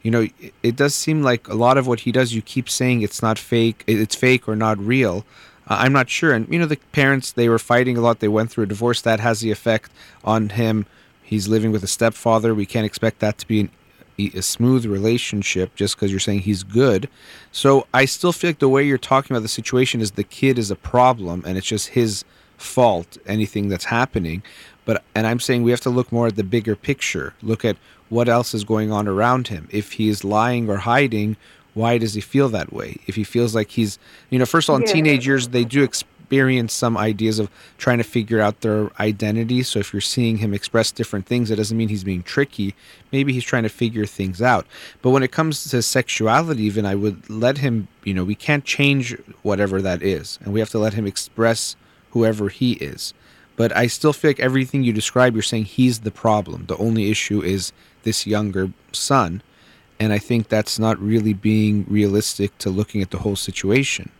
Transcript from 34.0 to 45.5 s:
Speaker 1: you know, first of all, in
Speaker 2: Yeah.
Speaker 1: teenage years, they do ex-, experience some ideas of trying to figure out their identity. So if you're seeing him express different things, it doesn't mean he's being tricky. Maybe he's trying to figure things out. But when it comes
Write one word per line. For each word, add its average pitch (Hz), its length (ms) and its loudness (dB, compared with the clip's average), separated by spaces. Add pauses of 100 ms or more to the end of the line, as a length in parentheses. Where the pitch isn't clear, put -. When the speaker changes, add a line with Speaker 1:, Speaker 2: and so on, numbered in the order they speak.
Speaker 1:
you 127 80 2
know, 127 60 4
first 160 220 2
of 156 60 4
all, 139 40 4
in - 100 0
Speaker 2:
Yeah. 202 60 2
Speaker 1:
teenage 147 340 2
years, 127 220 2
they 123 140 0
do 131 200 2
ex-, - 200 -2 (260)
experience 131 440 2
some 117 220 0
ideas 107 440 0
of 101 100 -2 (300)
trying 123 180 2
to 117 60 0
figure 113 360 -2
out 104 220 0
their 107 380 0
identity. 110 640 0
So - 160 -4
if - 120 -6
you're 101 100 -4
seeing 113 360 -2
him 104 160 -2
express - 380 -2
different 104 340 -6
things, 120 240 -2
it 110 60 0
doesn't 107 200 -2
mean 113 140 0
he's 101 140 -4
being 92 180 -4
tricky. 104 540 -2 (360)
Maybe 139 220 0
he's 123 100 -4
trying 120 200 0
to 107 60 0
figure 113 360 -2
things 95 340 -6
out. 123 280 2 (340)
But 127 80 2
when 135 140 4
it 131 80 -2
comes 160 400 -2